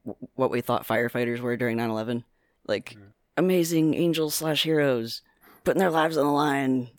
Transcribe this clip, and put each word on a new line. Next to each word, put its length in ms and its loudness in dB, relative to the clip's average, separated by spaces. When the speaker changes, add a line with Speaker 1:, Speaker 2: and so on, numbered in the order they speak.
Speaker 1:
w-, 300 -14
what 160 0
we 100 -2
thought 260 -4
firefighters 540 -2
were 160 -4
during 220 -2
nine 120 -2
eleven. 340 -4
Like, 320 -6
Speaker 2:
Mm. 140 -20
Speaker 1:
amazing 580 2
angels 400 0
slash 280 -2
heroes, 600 0
putting 160 2
their 100 2
lives 260 0
on 100 2
the 60 2
line. 680 0